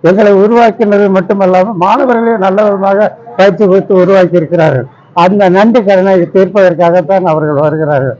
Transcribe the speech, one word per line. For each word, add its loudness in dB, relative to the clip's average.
எங்களை 2
உருவாக்கினது 2
மட்டுமல்லாமல் 0
மாணவர்களையும் -2
நல்ல -2
விதமாக -2
பயிற்சி 2
கொடுத்து 0
உருவாக்கி 2
இருக்கிறார்கள். -2
அந்த 2
நன்றி 2
கடனை 0
தீர்ப்பதற்காகத்தான் 0
அவர்கள் -2
வருகிறார்கள். -2